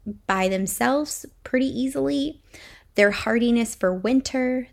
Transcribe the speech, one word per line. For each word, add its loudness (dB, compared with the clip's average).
by 2
themselves -2
pretty 0
easily, -2
their 6
hardiness 2
for 0
winter, 0